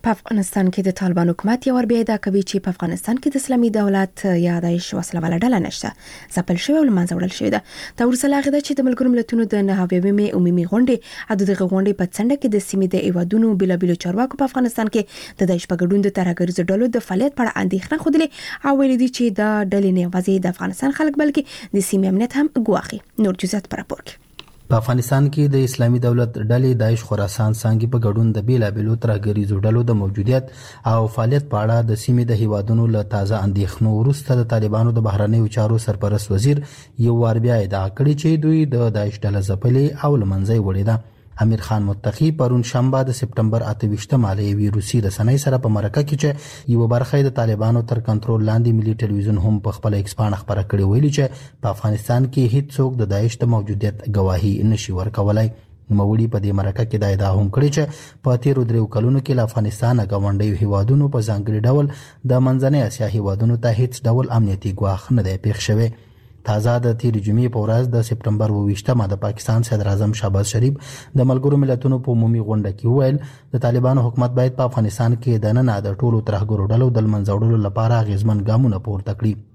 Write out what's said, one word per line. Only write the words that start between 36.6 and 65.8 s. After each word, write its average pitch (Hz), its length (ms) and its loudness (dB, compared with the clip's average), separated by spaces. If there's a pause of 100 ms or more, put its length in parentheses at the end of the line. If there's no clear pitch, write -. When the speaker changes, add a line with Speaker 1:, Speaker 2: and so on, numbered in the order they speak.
Speaker 2:
یو 117 160 2
وار 113 240 2
بیا 113 160 2
ادعا 95 220 -2
کړې 139 320 0
چې 160 80 0 (180)
دوی 156 280 4
د 113 240 0
داعش 104 260 -4
ډله 101 240 0
ځپلې 127 560 2
او 147 120 4
له 107 180 0
منځه 98 200 0
یې 110 120 2
وړې 95 240 0
ده. 113 120 0 (400)
امیر 110 240 2
خان 107 160 -2
متقي 101 440 -2 (120)
پرون 123 320 2
شنبه 131 280 0 (100)
د 120 100 -2
سپټمبر 113 500 0
اته 107 220 -2
ویشتمه 104 480 0
له 101 100 -2
یوې 104 260 0
روسي 107 300 -2
رسنۍ 110 400 0
سره 131 220 0
په - 100 2
مرکه 104 320 -2
کې 147 140 -2
چې 143 500 -4
یوه 117 220 2
برخه 123 260 -2
یې 139 80 4
د 123 100 -2
طالبانو 113 420 2 (120)
تر 113 160 -2
کنټرول 110 400 0
لاندې 117 300 2
ملي 110 240 0
ټلویزیون 104 420 0
هم 107 220 2
په 98 100 -2
خپله 101 240 -2
ایکس - 180 -6
پاڼه 107 240 -2
خپره 98 280 -2
کړې، 98 200 2
ویلي 139 260 4
چې 143 80 2 (380)
په 110 80 -2
افغانستان 110 600 0
کې 139 100 2 (140)
هیڅوک 135 440 -2
د 104 140 0
داعش 113 300 0
د 120 100 2
موجودیت 104 500 -2 (140)
ګواهي 95 340 2 (200)
نشي 104 260 -2
ورکولی. 104 480 0
نوموړي 110 880 0
په 104 100 -2
دې 101 160 0
مرکه 98 240 -2
کې 110 220 -2
دا - 100 2
ادعا 98 220 0
هم 101 180 2
کړې 143 200 2
چې 156 60 0 (460)
په 123 160 0
تیرو 135 300 2
دریو 110 240 0
کلونو 127 260 2
کې 127 160 0
له 110 80 2
افغانستانه 110 640 0
ګاونډیو 101 540 0
هیوادونو 123 500 2
په 107 140 0
ځانګړي 107 380 -2
ډول 143 180 4 (480)
د 131 160 4
منځنۍ 135 300 2 (120)
اسیا 104 240 -4
هیوادونو 110 500 0
ته 113 140 2
هیڅ 123 300 -2
ډول 127 280 2
امنیتي 98 460 0
ګواښ 98 340 0
نه 95 120 0
دی 95 60 -4 (120)
پېښ - 220 -2
شوی. 113 200 2 (580)